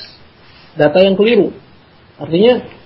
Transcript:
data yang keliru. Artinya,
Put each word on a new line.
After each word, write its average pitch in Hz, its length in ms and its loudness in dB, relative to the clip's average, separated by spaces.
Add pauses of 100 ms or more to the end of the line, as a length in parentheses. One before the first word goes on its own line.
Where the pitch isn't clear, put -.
(760)
data 156 280 0
yang 190 160 0
keliru. 208 320 0 (680)
Artinya, 196 440 0 (220)